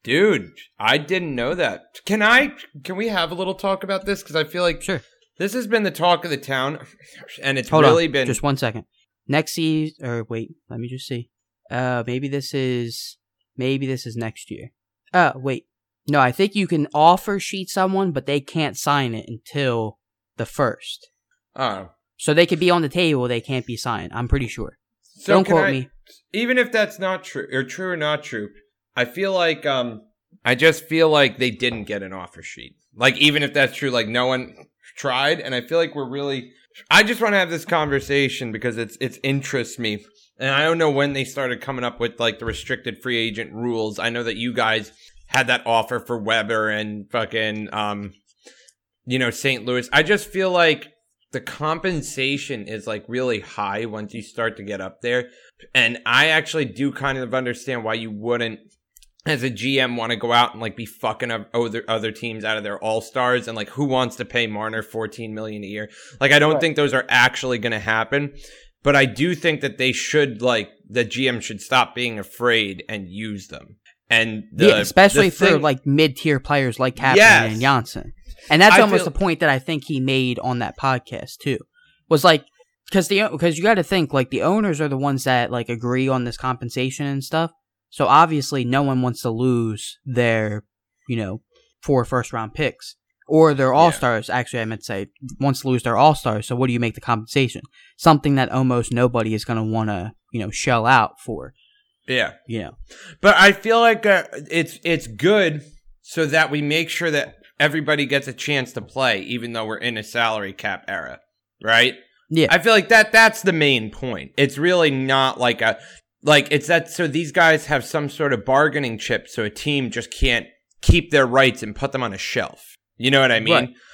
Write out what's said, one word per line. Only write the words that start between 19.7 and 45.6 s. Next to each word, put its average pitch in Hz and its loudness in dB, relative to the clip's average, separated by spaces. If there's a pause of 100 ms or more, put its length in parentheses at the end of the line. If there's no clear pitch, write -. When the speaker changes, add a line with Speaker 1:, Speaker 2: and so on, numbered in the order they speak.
Speaker 2:
the 117 -4
first. - -6 (480)
Speaker 1:
Oh. 98 -6 (260)
Speaker 2:
So 151 0
they 170 6
could 165 0
be 180 2
on 170 2
the 143 -2
table, 151 0
they 120 -2
can't 127 -6
be 117 -12
signed. 98 -8
I'm 120 -6
pretty - 0
sure. - -12 (240)
Speaker 1:
So - -4
Speaker 2:
Don't 185 4
Speaker 1:
can 196 0
Speaker 2:
quote 156 4
Speaker 1:
I, - 0
Speaker 2:
me. 131 -4 (460)
Speaker 1:
even 240 0
if 240 0
that's 214 -2
not 185 -6
true, - -10
or 131 -2
true 185 -12
or 175 -6
not 151 -4
true, 104 -10 (440)
I 123 0
feel 190 -4
like, 165 -2
um, 123 -4 (420)
I 123 2
just 156 2
feel 160 2
like 147 2
they 127 0
didn't 117 -4
get 101 -6
an 92 -12
offer 90 -16
sheet. - -20 (180)
Like, 127 2
even 147 2
if 139 -4
that's 139 2
true, 139 -4
like, 117 0
no 123 0
one 127 -4 (440)
tried, 139 -2
and 127 -8
I 123 -4
feel 151 -2
like 165 -2
we're 139 -8
really, 139 -8 (380)
I - 8
just 214 0
wanna 208 2
have 175 0
this 165 -8
conversation 139 -2
because 110 -6
it's, 113 -8
it's 127 -8
interests 135 -4
me, 107 -6 (340)
and 131 -4
I 139 0
don't 165 2
know 160 2
when 143 0
they 135 -4
started 127 -6
coming 127 -8
up 120 -6
with, 117 -4
like, 113 -2
the 117 -10
restricted 113 -8
free 123 -4
agent 113 -4
rules. 113 -4
I 113 -2
know 120 -6
that 113 -6
you 117 -6
guys 113 -2 (340)
had 131 0
that 123 0